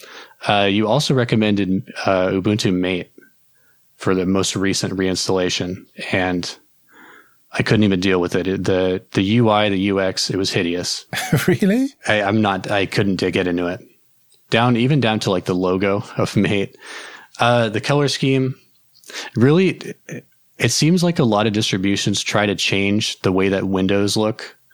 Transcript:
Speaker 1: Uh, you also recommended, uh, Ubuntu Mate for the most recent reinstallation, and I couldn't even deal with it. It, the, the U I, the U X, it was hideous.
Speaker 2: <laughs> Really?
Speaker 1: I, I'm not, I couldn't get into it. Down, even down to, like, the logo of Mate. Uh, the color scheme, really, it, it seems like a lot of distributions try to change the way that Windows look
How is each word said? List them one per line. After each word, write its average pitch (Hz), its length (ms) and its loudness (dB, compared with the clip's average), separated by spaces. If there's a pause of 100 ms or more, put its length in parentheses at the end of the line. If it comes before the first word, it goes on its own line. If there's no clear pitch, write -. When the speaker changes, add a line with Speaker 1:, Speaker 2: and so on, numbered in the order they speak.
(480)
Speaker 1:
Uh, 101 220 2
you 107 180 2
also 143 240 0
recommended, 104 800 0 (140)
uh, 95 220 2
Ubuntu 98 440 0
Mate 90 380 -2 (840)
for 98 180 0
the 92 100 2
most 95 320 0
recent 95 380 -2
reinstallation, 92 880 -2 (280)
and 92 440 -2 (960)
I - 100 -2
couldn't 107 220 4
even 98 160 2
deal 92 220 2
with 87 120 -2
it. 90 120 -2
It, 92 180 -2
the, 92 480 0
the 101 100 0
U 110 280 4
I, 107 180 4
the 98 120 0
U 98 200 2
X, 95 300 -2
it - 60 -4
was 95 140 -2
hideous. 87 540 -4 (220)
Speaker 2:
<laughs> - 200 0
Really? 214 440 2 (180)
Speaker 1:
I, 107 140 0
I'm 104 180 2
not, 98 300 0
I 98 160 0
couldn't 98 300 0
get 92 300 0
into 87 200 -2
it. 92 200 -8 (640)
Down, 120 280 2
even 127 240 2
down 107 200 2
to, - 120 -2
like, 90 140 -2
the 92 100 0
logo 95 480 0 (120)
of 104 200 -2
Mate. 98 400 0 (640)
Uh, 120 280 2
the 104 120 -4
color 143 260 0
scheme, 131 480 0 (800)
really, 151 360 4 (360)
it, - 180 -14 (320)
it 127 120 0
seems 165 340 2
like 170 160 0
a 151 60 2
lot 107 240 2
of 104 40 0
distributions 98 720 0
try 104 240 0
to 98 80 0
change 101 680 -2
the 98 100 0
way 95 160 2
that 95 160 0
Windows 95 520 0
look 110 400 -4 (180)